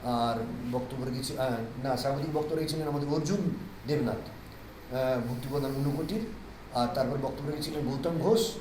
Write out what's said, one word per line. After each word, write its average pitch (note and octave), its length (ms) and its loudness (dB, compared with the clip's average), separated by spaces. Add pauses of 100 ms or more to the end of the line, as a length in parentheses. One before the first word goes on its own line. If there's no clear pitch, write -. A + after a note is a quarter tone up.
আর A#2 340 2 (340)
বক্তব্য B2 320 -2
রেখেছি-, B2 340 -2
আহ, B2+ 480 0
না, B2+ 100 2
স্বাগতিক C#3+ 360 0
বক্তব্য D3+ 220 0
রেখেছিলেন D#3 340 0
আমাদের C#3+ 200 0
অর্জুন E3+ 420 2 (360)
দেবনাথ, B2+ 280 2
আহ, - 1120 -2
মুক্তিপ্রধান C3+ 420 -2
ঊনকোটির। C#3+ 500 0 (540)
আর B2 200 4
তারপর C3+ 280 2
বক্তব্য C#3+ 280 -2
রেখেছিলেন D3+ 340 -2
গৌতম D#3 340 0
ঘোষ G3 220 6 (200)